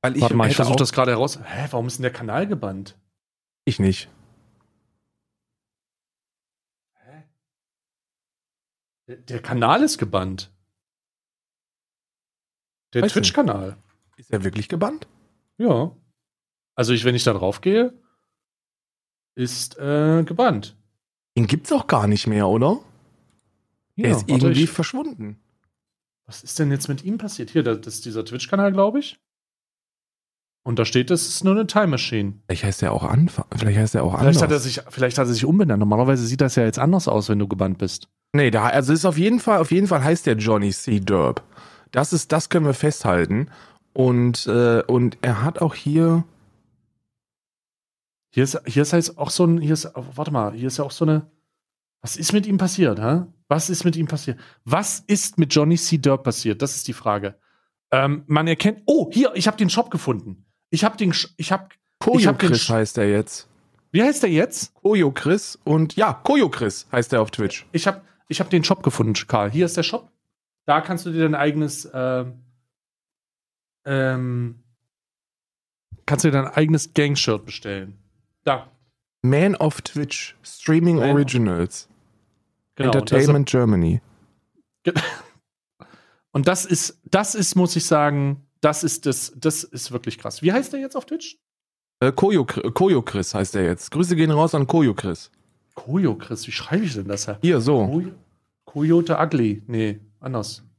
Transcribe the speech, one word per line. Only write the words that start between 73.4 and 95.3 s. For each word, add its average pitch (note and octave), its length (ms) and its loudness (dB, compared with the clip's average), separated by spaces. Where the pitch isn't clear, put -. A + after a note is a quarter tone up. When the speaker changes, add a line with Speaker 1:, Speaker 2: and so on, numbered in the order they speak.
Speaker 2:
ähm, B2+ 760 -2
kannst D3 200 0
du - 40 6
dir C3+ 120 2
dein C3 100 -6
eigenes D#3 400 0
Gangshirt C#3 540 0
bestellen. G2+ 520 -12
Da. C3 260 -4
Speaker 1:
Man D3 340 2
of D3+ 260 -2
Twitch, - 600 -8
Streaming E3 540 2
Speaker 2:
Man C3+ 140 2
Speaker 1:
Originals. A#2+ 800 0
Speaker 2:
Genau, C3 160 0
Speaker 1:
Entertainment C#3 560 4
Speaker 2:
das - 40 -6
Speaker 1:
Germany. G#2+ 480 4
Speaker 2:
Ge-, - 100 0
<laughs> - 1400 -12
und C#3 140 0
das F3+ 180 0
ist, - 400 -4
das G3+ 300 0
ist, G3+ 220 0
muss F3+ 200 2
ich D#3+ 100 -2
sagen, C#3+ 600 0
das D3+ 240 0
ist - 220 -4
das, - 300 -4
das D#3 280 -2
ist - 280 -12
wirklich A#2+ 260 -8
krass. - 240 -12
Wie F3 100 2
heißt C4+ 200 -2
der C#4 80 -8
jetzt C4+ 160 -10
auf B3+ 100 -10
Twitch? - 320 -10
Speaker 1:
Äh, C3 120 2
Koyo F#3+ 320 2
Kr-, - 280 -6
Koyo F3 300 2
Chris - 320 -6
heißt G2 220 -2
er F#2+ 80 0
jetzt. F2 260 -4
Grüße F3 260 0
gehen D#3+ 140 2
raus D#3 240 2
an C#3+ 120 0
Koyo C3+ 280 2
Chris. - 360 -8